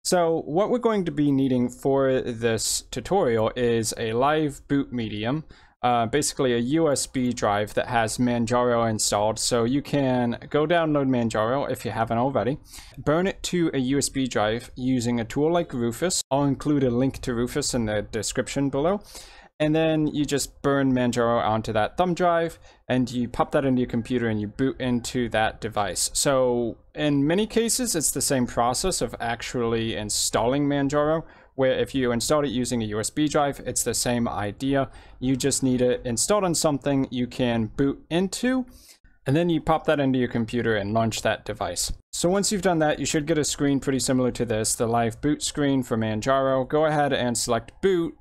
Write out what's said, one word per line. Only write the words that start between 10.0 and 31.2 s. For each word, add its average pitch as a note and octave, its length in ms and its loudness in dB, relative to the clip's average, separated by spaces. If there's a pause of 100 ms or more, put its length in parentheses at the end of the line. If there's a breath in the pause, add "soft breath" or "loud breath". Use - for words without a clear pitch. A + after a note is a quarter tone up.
go D3+ 160 2
download D#3 420 2
Manjaro A#2 640 0
if - 120 -6
you A#2 60 -4
haven't A2+ 300 0
already, B2+ 400 0 (400 loud breath)
burn D#3 260 0
it - 160 -4
to F3 320 0
a C#3 60 0
U C3 180 0
S C3+ 100 0
B C3+ 200 -2
drive A2+ 480 0
using B2 440 0
a A#2 60 -2
tool D3 260 0
like C#3 220 0
Rufus. A#2+ 560 -2
I'll C#3 140 2
include C#3+ 400 2
a B2+ 80 2
link B2 300 0
to C3 120 -4
Rufus B2 400 -2
in A#2 140 0
the G#2 160 0
description B2+ 680 -4
below. D#3 320 0 (580 loud breath)
And D3+ 160 2
then D#3+ 300 2
you D3 180 0
just C#3 380 -4
burn C#3 320 2
Manjaro A#2+ 500 2
onto A2 300 0
that G#2+ 240 0
thumb F3+ 160 2
drive E3 460 0 (280 soft breath)
and B2+ 240 0
you A#2+ 160 -2
pop D#3 260 -2
that D3 120 2
into B2+ 160 2
your B2 80 0
computer A#2 380 -2
and G#2+ 120 0
you G#2 60 -2
boot C3 340 -2
into B2 500 -2
that A2 320 0
device. G2+ 520 -4
So B2+ 640 2 (160)
in D3 320 2
many F#3+ 220 2
cases, A3+ 480 0
it's D3+ 160 0
the C#3+ 100 -4
same B2+ 240 2
process B2+ 560 0
of A#2+ 180 -4
actually A#2 760 -2
installing A2+ 720 0
Manjaro, D3 560 0 (320 loud breath)